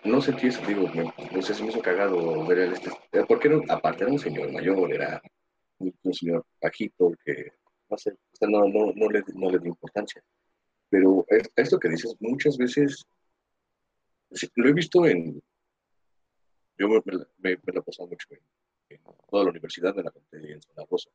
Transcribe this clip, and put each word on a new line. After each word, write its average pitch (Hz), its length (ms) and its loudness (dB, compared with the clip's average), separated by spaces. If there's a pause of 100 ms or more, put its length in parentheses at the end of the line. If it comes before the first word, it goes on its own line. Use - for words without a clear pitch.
no 123 160 4
sentí 127 280 0
eso, - 180 -4
digo, 98 280 0
me, 82 100 -2 (340)
o 95 40 -2
sea, 104 140 -4
se 104 80 -8
me 110 60 -4
hizo 113 120 -4
cagado 87 640 0
ver 90 140 4
el 90 140 2
este, 90 160 -8 (220)
eh, - 160 4
porque 131 200 4
era, 151 100 4 (120)
aparte - 340 0
era 127 80 2
un 143 60 0
señor 76 340 -6
mayor, 90 420 0
era 73 280 -4 (560)
un, 92 240 -6
un 92 120 -2
señor 85 320 -4 (160)
bajito, 90 500 0 (120)
que, 65 280 -8 (380)
no - 80 -6
sé, 104 140 -6
o - 240 -20
sea, 107 120 0
no, 104 200 6
no, 107 260 2
no 107 160 2
le, 104 120 0 (120)
no 92 160 -2
le 90 100 2
di 85 80 -8
importancia. - 540 -10 (680)
Pero 95 380 6
es-, - 280 4
esto 175 240 2
que - 100 -2
dices, - 300 -6
muchas 131 380 0
veces, 139 460 0 (1300)
sí, - 240 -8
lo 120 120 4
he 147 40 6
visto 170 340 2
en, 85 340 0 (1400)
yo 98 100 0
me, 110 160 4
me 92 100 -8
la, 90 120 -6 (120)
me, 95 180 -4
me - 160 -10
la 90 80 -4
he - 20 -14
pasado - 260 -16
mucho 85 220 -16
en, 143 100 -20 (500)
en - 100 -20 (300)
toda 101 140 2
la 90 60 2
universidad, 85 440 -6
me 98 80 -6
la 82 80 -8
conté 76 420 -20
en 76 100 -20
Zona - 280 -18
Rosa. 87 240 -4